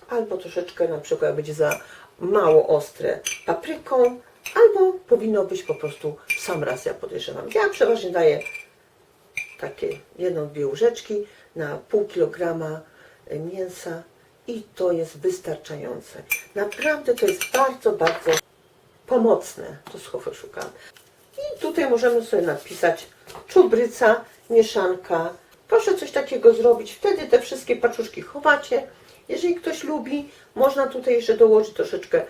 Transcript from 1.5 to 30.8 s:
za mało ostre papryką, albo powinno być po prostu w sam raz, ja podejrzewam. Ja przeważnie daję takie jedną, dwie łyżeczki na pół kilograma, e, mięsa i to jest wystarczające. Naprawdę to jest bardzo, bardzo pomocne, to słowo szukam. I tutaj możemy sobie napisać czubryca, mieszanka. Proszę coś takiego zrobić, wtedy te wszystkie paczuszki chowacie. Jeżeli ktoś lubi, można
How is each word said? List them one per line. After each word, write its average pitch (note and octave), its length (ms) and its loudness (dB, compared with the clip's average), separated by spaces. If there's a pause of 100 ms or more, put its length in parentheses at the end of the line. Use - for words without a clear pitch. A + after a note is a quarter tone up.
za D3 260 0 (400)
mało F3 480 4
ostre - 520 -2 (260)
papryką, B3+ 760 0 (360)
albo G4 380 8 (140)
powinno G#3+ 380 2
być F#3 180 -6
po D3+ 120 -4
prostu D3 400 -8 (220)
w - 20 -10
sam E3 240 -6
raz, - 220 -4
ja - 80 -4
podejrzewam. - 640 -10
Ja G#4 140 4
przeważnie A3+ 400 0
daję E3+ 300 2 (1200)
takie - 400 -8 (180)
jedną, E3+ 300 -4
dwie D3 200 -4
łyżeczki G#3 580 -2 (300)
na D3+ 220 -8 (120)
pół G#3 160 2
kilograma, E3 760 -4 (460)
e, D3+ 120 -8
mięsa F3 640 -10 (440)
i A3+ 160 -10 (120)
to F#3 160 0
jest E3 260 -4
wystarczające. - 1040 -8 (320)
Naprawdę B3+ 600 -2
to A#3 100 -2
jest F#3 160 0 (120)
bardzo, B3+ 380 0
bardzo E3 400 0 (760)
pomocne, A3 720 0 (140)
to - 80 -16
słowo - 340 -10
szukam. - 360 -14 (680)
I D5 220 -10
tutaj D#4 300 -2
możemy A#3 360 2
sobie F3+ 180 0
napisać - 640 -2 (400)
czubryca, A#3 800 4 (240)
mieszanka. F3+ 840 2 (340)
Proszę G#4 280 4
coś D4 160 -6
takiego B3 420 4
zrobić, A3+ 380 2
wtedy F#4+ 360 -2
te B3 120 6
wszystkie B3+ 360 -6
paczuszki A#3 460 -4
chowacie. C#4+ 680 0 (420)
Jeżeli F4 260 -2
ktoś D#4+ 280 -8
lubi, C#4+ 460 -6 (260)
można C4+ 320 2